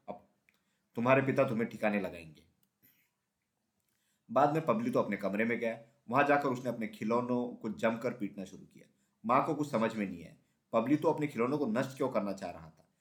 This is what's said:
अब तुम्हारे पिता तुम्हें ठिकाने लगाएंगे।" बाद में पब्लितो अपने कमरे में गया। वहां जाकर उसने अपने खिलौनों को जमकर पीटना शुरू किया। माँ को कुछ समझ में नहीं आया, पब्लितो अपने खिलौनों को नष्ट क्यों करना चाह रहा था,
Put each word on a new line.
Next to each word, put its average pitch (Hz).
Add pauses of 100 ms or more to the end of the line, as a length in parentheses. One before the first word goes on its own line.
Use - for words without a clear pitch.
अब - (640)
तुम्हारे 131
पिता 131
तुम्हें 113
ठिकाने 104
लगाएंगे।" 82 (1900)
बाद 147
में 156
पब्लितो 120
अपने 104
कमरे 101
में 117
गया। 113 (300)
वहां 139
जाकर 143
उसने 123
अपने 110
खिलौनों 120
को -
जमकर 117
पीटना 98
शुरू -
किया। - (400)
माँ 131
को 160
कुछ 139
समझ 110
में 104
नहीं 85
आया, - (380)
पब्लितो 135
अपने 151
खिलौनों 127
को 143
नष्ट 131
क्यों 135
करना 101
चाह 95
रहा 80
था, - (120)